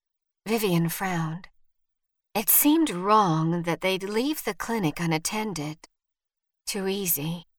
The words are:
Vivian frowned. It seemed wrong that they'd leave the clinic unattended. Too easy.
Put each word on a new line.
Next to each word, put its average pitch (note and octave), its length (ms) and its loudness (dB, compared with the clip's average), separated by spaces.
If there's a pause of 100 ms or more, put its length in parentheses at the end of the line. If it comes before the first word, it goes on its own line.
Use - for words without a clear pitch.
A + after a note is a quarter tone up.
(460)
Vivian F#3+ 440 2
frowned. E3+ 580 -4 (880)
It G#3+ 160 0
seemed D4+ 400 4
wrong F3 760 2
that E3 180 -2
they'd F#3+ 220 0
leave A3+ 400 -2
the A3 100 -4
clinic A#3 460 -2
unattended. E3 800 -4 (880)
Too F#3+ 220 -4
easy. F3 600 -4 (120)